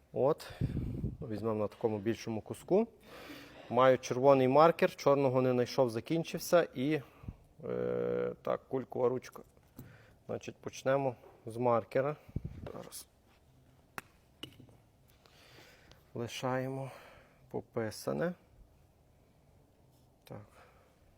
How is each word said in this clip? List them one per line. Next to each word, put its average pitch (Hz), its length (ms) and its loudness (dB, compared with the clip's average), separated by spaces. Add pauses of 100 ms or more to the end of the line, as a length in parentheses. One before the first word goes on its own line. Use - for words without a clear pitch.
(120)
От. 131 380 0 (720)
Візьмемо 110 340 -4
на 107 140 -2
такому 107 300 -2
більшому 107 420 -4
куску. 202 460 0 (840)
Маю 127 280 6
червоний 131 500 6
маркер, 165 480 6
чорного 139 460 4
не 127 100 2
знайшов, 123 380 2
закінчився. 160 840 0
І, 143 260 -2 (640)
е, 62 680 -2 (100)
так, 127 260 -2
кулькова 123 400 -2
ручка. - 340 -6 (840)
Значить, 117 300 -10
почнемо 135 600 -2 (300)
з 113 100 -10
маркера. 123 600 0 (560)
Зараз. - 340 -14 (3000)
Лишаємо 131 760 -4 (600)
пописане. 135 840 -6 (1900)
Так. 107 220 -16 (720)